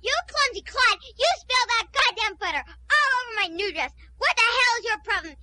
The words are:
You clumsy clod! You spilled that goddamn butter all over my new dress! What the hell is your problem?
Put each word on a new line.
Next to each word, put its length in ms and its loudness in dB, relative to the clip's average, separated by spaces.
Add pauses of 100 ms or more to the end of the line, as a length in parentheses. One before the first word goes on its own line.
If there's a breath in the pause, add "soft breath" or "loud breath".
You 80 -2 (160)
clumsy 360 0
clod! 340 2 (200)
You 120 2 (100)
spilled 300 0
that 240 0
goddamn 420 0
butter 240 -4
all 520 0 (120)
over 160 -10
my 160 -2
new 160 -4
dress! 220 -6 (240 soft breath)
What 180 0
the 80 2
hell 360 2
is 60 -10
your 140 -4
problem? 420 -6